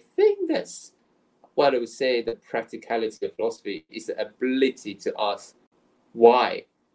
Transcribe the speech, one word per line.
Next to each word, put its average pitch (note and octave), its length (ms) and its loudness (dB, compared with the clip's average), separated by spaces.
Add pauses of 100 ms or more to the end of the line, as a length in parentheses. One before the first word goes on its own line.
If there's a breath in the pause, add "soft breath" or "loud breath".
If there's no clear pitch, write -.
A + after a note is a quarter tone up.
(160)
think G4+ 320 2
that's - 460 -6 (600)
what C#3+ 200 4
I B2 40 2
would A#2 100 -8
say B2+ 320 -2
the A#2 160 -6 (160)
practicality A2+ 720 -6
of - 100 -8
philosophy G#2 540 -6
is, - 180 -12
the - 140 -6
ability B2+ 840 -2
to G#2+ 160 -4
ask - 360 -4 (580)
why A#2 520 6 (300)